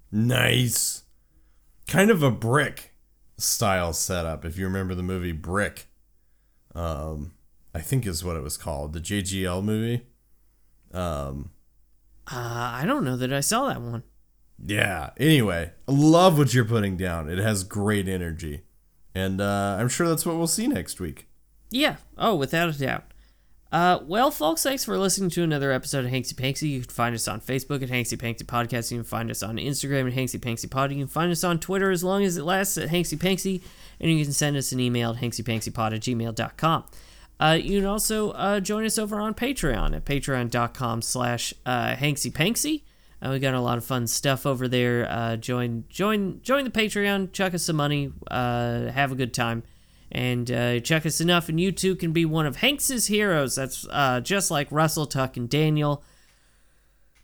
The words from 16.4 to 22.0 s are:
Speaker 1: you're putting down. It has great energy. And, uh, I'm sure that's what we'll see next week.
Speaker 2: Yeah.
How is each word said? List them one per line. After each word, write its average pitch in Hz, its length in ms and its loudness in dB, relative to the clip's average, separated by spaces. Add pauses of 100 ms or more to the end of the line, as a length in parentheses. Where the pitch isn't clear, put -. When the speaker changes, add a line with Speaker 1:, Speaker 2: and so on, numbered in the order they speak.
Speaker 1:
you're 127 100 6
putting 104 320 2
down. 85 320 -2
It 87 100 -2
has 101 260 2
great 101 440 0
energy. 82 540 -4 (520)
And, 95 260 0
uh, 101 380 0
I'm 120 100 0
sure 170 200 0
that's 165 160 0
what 170 120 -2
we'll 165 100 0
see 214 200 0
next 233 340 -4
week. 80 280 -8 (420)
Speaker 2:
Yeah. 247 260 0 (200)